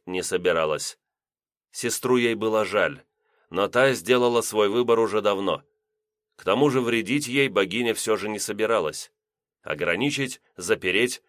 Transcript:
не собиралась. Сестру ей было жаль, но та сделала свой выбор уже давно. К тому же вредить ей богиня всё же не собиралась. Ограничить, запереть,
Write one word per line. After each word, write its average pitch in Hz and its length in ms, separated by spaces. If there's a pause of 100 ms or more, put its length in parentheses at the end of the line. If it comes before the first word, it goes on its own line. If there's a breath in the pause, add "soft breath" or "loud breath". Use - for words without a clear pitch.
не 90 180
собиралась. 82 760 (760)
Сестру 123 460
ей 117 180
было 110 280
жаль, 90 400 (460)
но 92 180
та 131 260
сделала 120 480
свой 107 280
выбор 117 300
уже 107 220
давно. 98 420 (720)
К - 80
тому 123 260
же 131 120
вредить 117 460
ей 135 220
богиня 101 440
всё 110 220
же 101 140
не 107 100
собиралась. 104 720 (520)
Ограничить, 98 800 (140)
запереть, 95 720